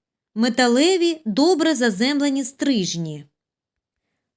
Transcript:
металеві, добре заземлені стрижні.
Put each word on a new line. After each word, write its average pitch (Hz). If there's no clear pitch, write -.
металеві, 262
добре 311
заземлені 269
стрижні. 170